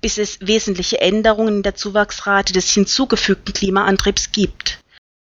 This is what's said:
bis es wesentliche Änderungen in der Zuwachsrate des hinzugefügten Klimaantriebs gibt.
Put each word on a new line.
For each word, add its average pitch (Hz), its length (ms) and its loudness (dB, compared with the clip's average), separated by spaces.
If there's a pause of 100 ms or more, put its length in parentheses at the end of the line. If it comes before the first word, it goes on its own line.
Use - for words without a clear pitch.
bis - 160 -4
es 196 280 -6
wesentliche 202 540 0
Änderungen 214 580 2
in 196 60 -2
der 196 120 -2
Zuwachsrate 202 760 0
des 185 220 0
hinzugefügten 208 800 0
Klimaantriebs 196 800 0
gibt. - 460 -4 (440)